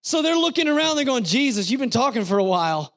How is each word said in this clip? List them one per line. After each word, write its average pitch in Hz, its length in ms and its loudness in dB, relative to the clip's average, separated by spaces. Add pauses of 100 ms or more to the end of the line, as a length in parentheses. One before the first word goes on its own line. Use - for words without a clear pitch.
So 320 160 0
they're 320 160 0
looking 330 300 0
around, 302 300 2
they're 294 80 0
going, 254 180 0
"Jesus, 202 480 0
you've 262 100 0
been 262 80 -2
talking 233 360 0
for 185 120 0
a 202 80 2
while. 165 520 0